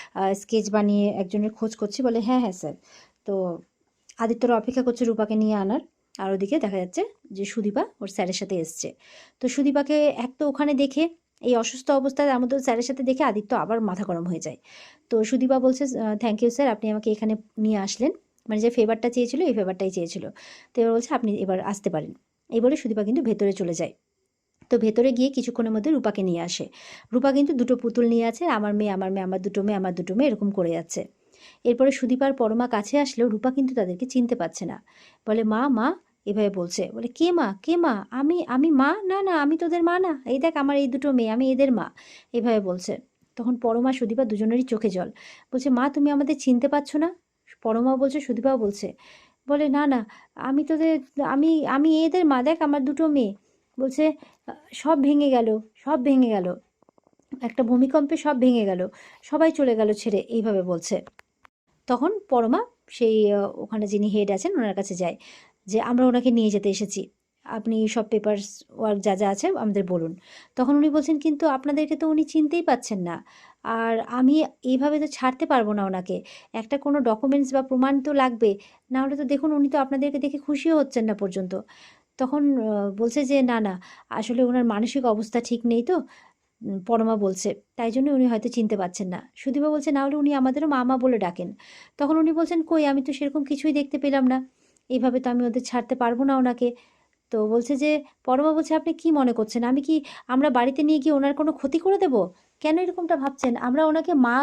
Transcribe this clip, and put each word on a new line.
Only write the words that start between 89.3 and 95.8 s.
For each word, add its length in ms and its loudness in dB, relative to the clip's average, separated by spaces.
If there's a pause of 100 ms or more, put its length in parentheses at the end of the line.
সুদীপা 340 -2
বলছে, 220 -2
"না 100 0
হলে 140 -2
উনি 180 2
আমাদেরও 340 0
মা, 160 0
মা 140 0
বলে 200 2
ডাকেন।" 320 -4 (480)
তখন 200 0
উনি 160 4
বলছেন, 300 0
"কই, 220 2
আমি 180 2
তো 100 -6
সেরকম 300 -4
কিছুই 300 -2
দেখতে 260 -2
পেলাম 280 0
না, 100 2 (520)
এইভাবে 300 2
তো 100 -4
আমি 160 0
ওদের 180 -2
ছাড়তে 320 -4